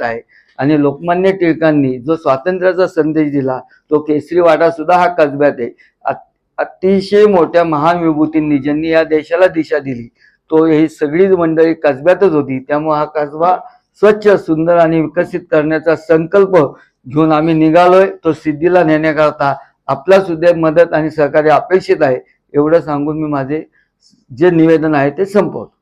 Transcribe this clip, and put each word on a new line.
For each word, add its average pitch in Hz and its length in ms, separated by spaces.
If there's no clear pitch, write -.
आहे. 117 200
आणि 147 220
लोकमान्य 170 520
टिळकांनी 156 680
जो 143 180
स्वातंत्र्याचा 175 720
संदेश 156 460
दिला, 131 280
तो 151 80
केसरी 151 420
वाडा 165 300
सुद्धा 160 260
हा 180 100
कसब्यात 147 520
आहे. 117 160
अत-, - 280
अतिशय 196 680
मोठ्या 170 380
महान 160 340
विभूतींनी 156 600
ज्यांनी 147 300
या 160 160
देशाला 156 420
दिशा 160 320
दिली, 123 300
तो 156 140
ही 156 240
सगळीच 156 420
मंडळी 165 440
कसब्यातच 160 580
होती. 135 260
त्यामुळे 151 400
हा 151 60
कसबा 156 520
स्वच्छ, 208 340
सुंदर 165 480
आणि 165 240
विकसित 170 400
करण्याचा 156 460
संकल्प 170 600
घेऊन 160 240
आम्ही 156 220
निघालोय. 180 560
तो 160 80
सिद्धीला 165 520
नेण्याकरता 151 720
आपला 190 340
सुद्धा 170 360
मदत 160 360
आणि 156 180
सहकार्य 151 400
अपेक्षित 185 500
आहे. 131 180
एवढं 151 260
सांगून 151 420
मी 151 60
माझे 143 360
जे 170 140
निवेदन 160 440
आहे 143 160
ते 185 140
संपवतो. 160 580